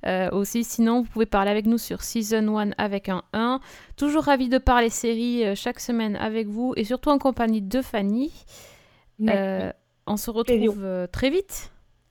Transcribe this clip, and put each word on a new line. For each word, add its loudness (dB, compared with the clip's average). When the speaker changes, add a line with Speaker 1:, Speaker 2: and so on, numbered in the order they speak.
Speaker 1:
Euh, 0
aussi, -2
sinon, 2
vous -4
pouvez 0
parler 2
avec 0
nous 4
sur -8
Season 0
one 0
avec -2
un -4
un. 0
Toujours 2
ravi 4
de 4
parler 4
séries, 0
euh, 0
chaque -6
semaine -2
avec -2
vous -2
et 0
surtout -2
en 6
compagnie 0
de -2
Fanny. -2
Speaker 2:
Merci. 2
Speaker 1:
Euh, -2
on -2
se -6
retrouve, 2
Speaker 2:
Plaisir. 4
Speaker 1:
euh, -4
très 0
vite. -4